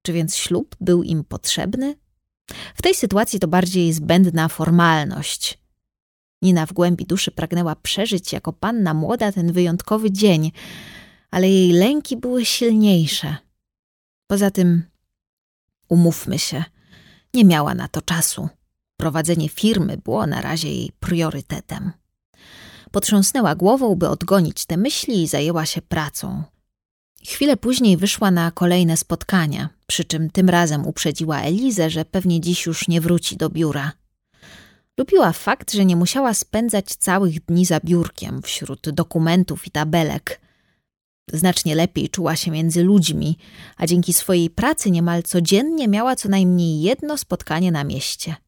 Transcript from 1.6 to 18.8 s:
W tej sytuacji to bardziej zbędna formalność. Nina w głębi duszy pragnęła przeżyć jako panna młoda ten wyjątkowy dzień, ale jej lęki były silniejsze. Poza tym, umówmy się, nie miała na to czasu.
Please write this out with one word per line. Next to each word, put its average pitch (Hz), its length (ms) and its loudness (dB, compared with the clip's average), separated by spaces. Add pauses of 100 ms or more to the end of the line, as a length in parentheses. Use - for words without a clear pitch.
W - 60 -2
tej 359 140 4
sytuacji 202 440 -2
to 175 80 0
bardziej 180 460 2
zbędna 165 540 2
formalność. 160 1120 0 (800)
Nina 175 240 4
w 180 80 -14
głębi 175 320 0
duszy - 260 -2
pragnęła 170 440 -4
przeżyć - 580 -4
jako - 200 -8
panna 202 400 -2
młoda 202 380 0
ten 170 200 0
wyjątkowy 180 600 0
dzień, 180 400 4 (800)
ale 185 180 2
jej 185 220 6
lęki 240 460 2
były 247 280 -2
silniejsze. 196 920 2 (920)
Poza 202 240 2
tym, 175 320 2 (1040)
umówmy 165 500 2
się, - 240 -4 (680)
nie 240 120 8
miała 151 300 4
na 127 120 -6
to - 140 -8
czasu. - 480 -4 (480)